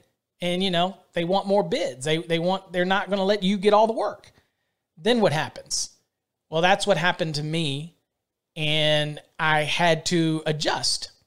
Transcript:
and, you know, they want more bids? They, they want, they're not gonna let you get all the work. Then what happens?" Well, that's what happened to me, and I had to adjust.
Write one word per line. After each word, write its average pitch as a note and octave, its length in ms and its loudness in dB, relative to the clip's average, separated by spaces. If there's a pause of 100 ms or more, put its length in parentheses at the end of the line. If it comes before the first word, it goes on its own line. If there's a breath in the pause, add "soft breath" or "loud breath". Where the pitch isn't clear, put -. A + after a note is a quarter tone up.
(420)
and, F3+ 220 -2
you G3 60 0
know, F3+ 280 0 (160)
they E3+ 100 -2
want F#3 240 0
more G3+ 160 4
bids? E3 420 -4
They, D#3 120 2
they E3 220 -2
want, F3+ 320 -2
they're F3+ 140 0
not F#3+ 240 0
gonna G3 160 0
let G#3 160 0
you G3 160 0
get G3+ 160 4
all G#3+ 140 6
the A3 60 -4
work. - 380 -6 (680)
Then A3 240 0
what E3 120 4
happens?" - 580 -6 (600)
Well, D#3+ 100 0
that's F#3 240 4
what G3 120 2
happened E3 380 0
to D3 80 -6
me, D3+ 520 -4 (600)
and D3+ 640 0 (180)
I D#3 220 2
had D#3+ 460 0
to D#3+ 380 0
adjust. D#3+ 680 -2 (160)